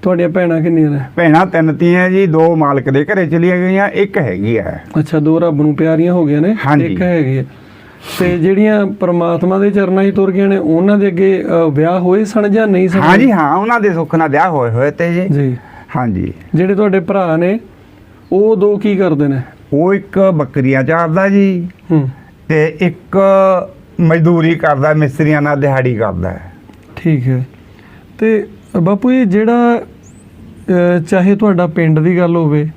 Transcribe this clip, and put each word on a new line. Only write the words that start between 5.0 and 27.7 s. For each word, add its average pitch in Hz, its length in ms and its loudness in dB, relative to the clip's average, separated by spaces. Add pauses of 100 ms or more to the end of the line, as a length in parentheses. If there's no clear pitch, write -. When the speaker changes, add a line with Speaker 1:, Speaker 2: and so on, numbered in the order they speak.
Speaker 1:
ਦੋ 160 220 0
ਰੱਬ 156 220 0
ਨੂੰ 147 140 0
ਪਿਆਰੀਆਂ 160 360 0
ਹੋ 175 120 0
ਗਈਆਂ 147 160 0
ਨੇ, 202 160 0 (100)
Speaker 2:
ਹਾਂਜੀ। 147 180 2
Speaker 1:
ਇੱਕ 180 180 -4
ਹੈਗੀ 156 360 -2
ਆ। 131 60 -4 (760)
ਤੇ 180 200 0
ਜਿਹੜੀਆਂ 202 480 2
ਪ੍ਰਮਾਤਮਾ 175 720 -2
ਦੇ 202 120 2
ਚਰਨਾਂ 196 340 0
'ਚ 196 100 0
ਤੁਰ 196 180 0
ਗਈਆਂ 196 160 0
ਨੇ, 196 80 2
ਉਹਨਾਂ 185 420 2
ਦੇ 202 80 2
ਅੱਗੇ, 190 380 0
ਅ, 165 260 0
ਵਿਆਹ 160 300 0
ਹੋਏ 185 240 0
ਸਨ 208 280 -2
ਜਾਂ 220 140 2
ਨਹੀਂ 185 220 2
ਸਨ? 185 120 0
Speaker 2:
ਹਾਂਜੀ, 220 300 4
ਹਾਂ, 160 260 0
ਉਹਨਾਂ 226 240 0
ਦੇ 202 120 0
ਸੁੱਖ 165 220 -4
ਨਾਲ 160 140 0
ਵਿਆਹ 156 220 0
ਹੋਏ 127 200 -2
ਹੋਏ 127 200 0
ਤੇ 170 240 -4
ਜੀ। 185 140 -2
Speaker 1:
ਜੀ। 139 280 -2 (400)
Speaker 2:
ਹਾਂਜੀ। 101 380 -4 (200)
Speaker 1:
ਜਿਹੜੇ 185 200 0
ਤੁਹਾਡੇ 190 260 0
ਭਰਾ 180 360 -2
ਨੇ, 185 240 0 (720)
ਉਹ 214 240 2
ਦੋ 202 200 0
ਕੀ 202 200 -2
ਕਰਦੇ 160 320 0
ਨੇ? 135 120 -2 (320)
Speaker 2:
ਉਹ 170 220 2
ਇੱਕ 196 240 -6 (160)
ਬੱਕਰੀਆਂ 135 480 -2
ਚਾਰਦਾ 165 460 0
ਜੀ, 190 400 0 (220)
Speaker 1:
ਹੂੰ। 147 180 0 (400)
Speaker 2:
ਤੇ 156 320 0
ਇੱਕ 185 380 -4 (840)
ਮਜ਼ਦੂਰੀ 165 540 2
ਕਰਦਾ, 151 400 0
ਮਿਸਤਰੀਆਂ 151 480 0
ਨਾਲ 147 180 -2
ਦਿਹਾੜੀ 135 340 0
ਕਰਦਾ 92 360 -4
ਹੈ। - 220 -16 (440)
Speaker 1:
ਠੀਕ 135 320 -2
ਹੈ। 127 180 -2 (720)